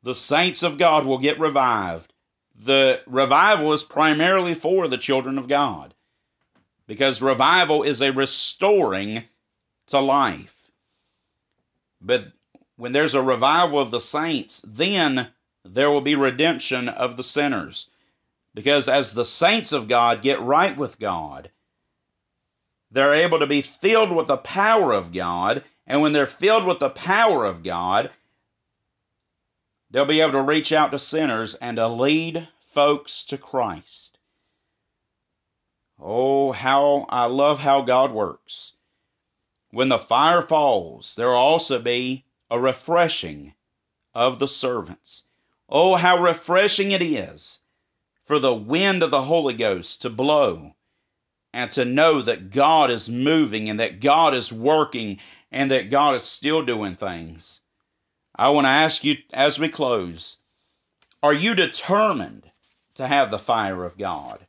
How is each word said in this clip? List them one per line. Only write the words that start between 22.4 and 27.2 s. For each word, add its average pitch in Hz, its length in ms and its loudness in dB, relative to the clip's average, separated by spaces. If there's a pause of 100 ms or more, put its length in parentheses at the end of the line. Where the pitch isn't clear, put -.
they're 139 220 4
able 165 260 4
to 143 80 2
be 143 140 0
filled 214 500 0
with 160 160 0
the 139 80 2
power 196 560 0
of 90 220 -2
God. 90 500 -2 (240)
And 143 140 2
when 151 100 2
they're 143 140 2
filled 208 400 2
with 180 140 -2
the 139 100 0
power 190 560 0